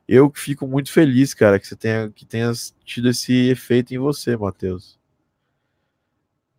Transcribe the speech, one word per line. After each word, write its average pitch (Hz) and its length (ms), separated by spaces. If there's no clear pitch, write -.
eu 139 240
que - 100
fico 139 260
muito 135 260
feliz, 139 420
cara, 101 240
que - 80
você 101 100
tenha, 110 340
que - 160
tenha 117 260
tido 120 240
esse 127 400
efeito 123 460
em 127 40
você, 131 380
Matheus. 95 640